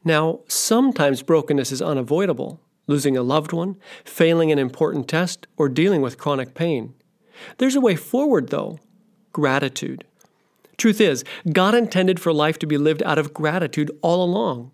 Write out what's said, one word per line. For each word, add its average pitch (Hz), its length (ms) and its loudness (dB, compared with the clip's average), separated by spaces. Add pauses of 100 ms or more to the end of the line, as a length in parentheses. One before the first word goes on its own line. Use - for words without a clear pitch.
Now, 160 420 0
sometimes 165 760 2
brokenness 151 480 0
is 131 100 -6
unavoidable, 147 800 -2 (260)
losing 139 300 0
a 127 60 0
loved 151 280 0
one, 175 240 -4 (300)
failing 165 460 2
an 147 80 2
important 135 500 -2
test, 175 380 -4 (100)
or 147 100 2
dealing 156 340 2
with 127 180 -4
chronic 135 340 -4
pain. 147 400 -4 (640)
There's 262 180 2
a 277 60 4
way 214 140 4
forward, 240 560 0
though, 139 280 -6 (540)
gratitude. 135 720 -2 (720)
Truth 214 240 2
is, 143 240 2 (260)
God 185 240 4
intended 185 460 2
for 170 100 0
life 151 280 0
to 160 80 -6
be 147 100 0
lived 156 260 2
out 156 140 0
of 147 160 -4
gratitude 151 580 -2 (100)
all 175 220 2
along. 175 500 -2